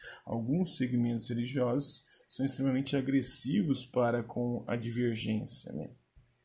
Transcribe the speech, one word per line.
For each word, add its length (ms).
alguns 500
segmentos 540
religiosos 760
são 180
extremamente 520
agressivos 880
para 360
com 460
a 80
divergência, 960
né? 180